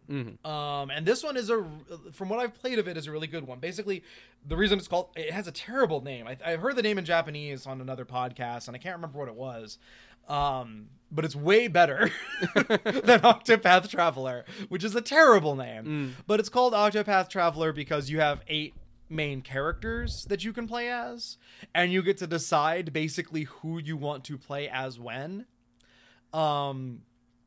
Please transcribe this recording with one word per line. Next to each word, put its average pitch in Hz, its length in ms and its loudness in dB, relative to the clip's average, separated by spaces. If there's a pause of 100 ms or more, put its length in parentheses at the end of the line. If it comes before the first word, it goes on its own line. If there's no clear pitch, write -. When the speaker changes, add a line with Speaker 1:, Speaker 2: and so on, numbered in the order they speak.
Speaker 1:
Mm-hmm. 135 400 -8
Speaker 2:
Um, 147 400 -4
and 151 160 -4
this 233 160 4
one 294 140 -4
is 233 140 -2
a, 226 160 0 (480)
from 190 160 -8
what 220 100 -2
I've 240 160 -4
played 254 240 -4
of 185 80 0
it, - 80 -6
is 151 120 -8
a 156 40 -10
really 156 160 -6
good 156 180 -8
one. 127 140 -14
Basically, 185 440 -6 (420)
the 147 100 -6
reason 196 240 2
it's - 80 -10
called, 180 300 -2
it 160 160 -6
has 165 140 -6
a 165 40 -12
terrible 202 500 0
name. 127 260 -10
I, 131 160 -10
I 165 120 -2
heard 190 220 -2
the - 40 2
name 208 160 2
in 185 60 -2
Japanese 147 640 -2
on 131 140 -10
another 131 240 -8
podcast, 123 600 -6
and 123 80 -12
I 127 40 -14
can't 175 160 -10
remember 156 240 -10
what 139 80 -6
it 113 80 -12
was. 117 420 -12 (520)
Um, 131 580 -2 (240)
but 156 140 -2
it's 143 100 -6
way 196 320 4
better 170 420 6 (200)
<laughs> - 260 -2
than 226 640 6
Octopath 202 680 6
Traveler, 131 560 0 (240)
which 175 160 -4
is 208 100 -2
a 233 60 0
terrible 226 560 8
name. 117 260 -10
Speaker 1:
Mm. 143 280 -4 (140)
Speaker 2:
But 214 140 2
it's 214 100 -2
called 247 240 4
Octopath 208 560 2
Traveler 160 440 0
because 143 360 -4
you 156 120 0
have 147 260 2
eight 156 260 -6 (360)
main 147 320 -4
characters 220 840 -6
that 196 180 -4
you 220 80 -6
can 233 160 -8
play 240 240 -6
as, 240 460 -8 (360)
and 180 200 2
you 185 80 4
get 190 160 2
to 180 100 -6
decide 160 640 2
basically 156 520 -4
who 160 360 -10
you 160 160 -6
want 143 300 -6
to 147 120 -10
play 143 300 -8
as 131 320 -6
when. 139 460 -10 (880)
Um, 139 720 -2 (440)